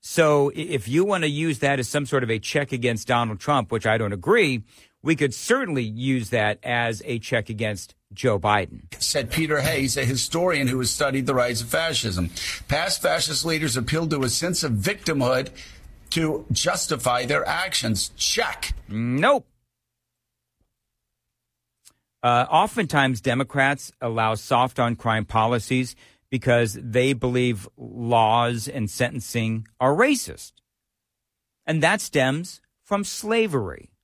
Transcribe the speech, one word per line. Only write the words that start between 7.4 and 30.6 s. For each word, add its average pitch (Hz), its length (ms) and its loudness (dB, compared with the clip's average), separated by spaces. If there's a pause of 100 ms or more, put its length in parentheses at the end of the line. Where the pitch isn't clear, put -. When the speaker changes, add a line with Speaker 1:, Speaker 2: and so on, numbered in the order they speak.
Speaker 1:
against 107 440 -6 (180)
Joe 104 260 2
Biden. - 640 0
Speaker 2:
Said 131 300 -2
Peter 151 300 0
Hayes, 135 380 0
a 135 60 0
historian 143 640 0
who 127 120 0
has 120 120 0
studied 135 360 0
the 127 80 2
rise 123 260 2
of 117 80 -8
fascism. 113 600 0 (380)
Past 165 340 0
fascist 160 420 0
leaders 156 320 0
appealed 151 340 0
to 143 120 0
a 127 80 2
sense 170 340 -2
of 135 80 0
victimhood 131 760 0 (600)
to 156 420 0
justify 123 720 0
their 147 200 0
actions. 151 680 -2
Check. - 560 -2 (160)
Speaker 1:
Nope. 123 580 2 (2750)
Uh, 123 260 4
oftentimes, 156 720 2
Democrats 135 800 0
allow 113 340 0
soft 120 440 0
on 120 180 0
crime 110 280 -2
policies 120 720 0 (340)
because 120 500 2
they 127 320 2
believe 123 640 0
laws 117 920 2
and 117 200 -4
sentencing 113 800 -4 (140)
are 131 120 4
racist. 233 600 0 (1120)